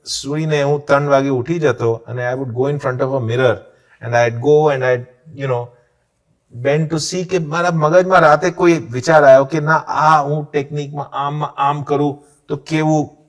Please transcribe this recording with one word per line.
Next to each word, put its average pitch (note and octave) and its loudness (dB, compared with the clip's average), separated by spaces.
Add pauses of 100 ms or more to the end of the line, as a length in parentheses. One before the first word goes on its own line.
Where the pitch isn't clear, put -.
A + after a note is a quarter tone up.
સૂઈને D3+ -4
હું C#3+ -2
ત્રણ C#3+ 2
વાગે C#3 2
ઉઠી C3+ -2
જતો. A#2+ 0 (140)
અને B2 -10
I B2 -4
would C3 -8
go C3 -2
in C#3+ -4
front B2+ -4
of C3+ -2
a C3+ -2
mirror. A#2 2 (440)
And A#2+ -6
I'd A#2+ 2
go D3+ 4
and C3 -2
I'd, B2+ -2 (280)
you C#3 -8
know, B2 -4 (840)
bend C#3+ -2
to D#3+ -4
see F3+ -6
કે F3+ -4
મારા E3 -2
મગજમાં F3+ 2
રાતે D#3 4
કોઈ E3+ 2
વિચાર C#3 2
આવ્યો C3+ 6
કે D#3 -4
ના, D3+ 0
આ D#3 2
હું D3+ -4
ટેકનિકમાં C#3+ -8
આમ, C#3+ -6
આમ C#3+ -4
કરું C#3+ -2 (300)
તો D3 -6
કેવું D#3 -2 (120)